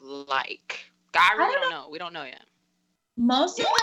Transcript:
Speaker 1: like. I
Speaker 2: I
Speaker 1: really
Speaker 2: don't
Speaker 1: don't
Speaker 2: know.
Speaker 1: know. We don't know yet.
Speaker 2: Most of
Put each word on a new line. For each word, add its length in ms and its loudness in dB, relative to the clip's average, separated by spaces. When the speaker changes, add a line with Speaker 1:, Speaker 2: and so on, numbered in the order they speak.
Speaker 1:
like. 880 -8
I 180 6
Speaker 2:
I 40 0
Speaker 1:
really 180 2
Speaker 2:
don't 80 0
Speaker 1:
don't 80 -2
Speaker 2:
know. 120 -10
Speaker 1:
know. 60 -18
We 80 -12
don't 160 -10
know 100 -10
yet. 200 -16
Speaker 2:
Most 420 2
of 60 0